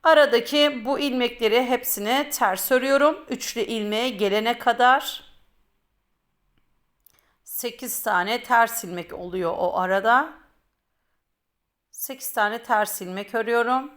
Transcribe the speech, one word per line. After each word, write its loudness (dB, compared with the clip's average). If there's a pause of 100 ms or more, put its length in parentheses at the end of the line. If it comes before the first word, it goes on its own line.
Aradaki 4
bu -2
ilmekleri 0
hepsini -2
ters 0
örüyorum. 2
Üçlü -6
ilmeğe -2
gelene 0
kadar 0 (2000)
sekiz -10
tane -2
ters 2
ilmek -10
oluyor -4
o 0
arada. 2 (1600)
Sekiz -12
tane -2
ters -2
ilmek -10
örüyorum. 0